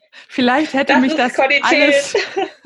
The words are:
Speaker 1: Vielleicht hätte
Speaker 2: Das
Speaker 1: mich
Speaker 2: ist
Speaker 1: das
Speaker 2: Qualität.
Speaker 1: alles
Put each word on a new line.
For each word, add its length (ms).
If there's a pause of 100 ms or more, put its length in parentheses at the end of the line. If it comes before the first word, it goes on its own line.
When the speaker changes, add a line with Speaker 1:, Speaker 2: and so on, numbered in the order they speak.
(280)
Speaker 1:
Vielleicht 460
hätte 180
Speaker 2:
Das 100
Speaker 1:
mich 100
Speaker 2:
ist 80
Speaker 1:
das 140
Speaker 2:
Qualität. 300
Speaker 1:
alles 520 (500)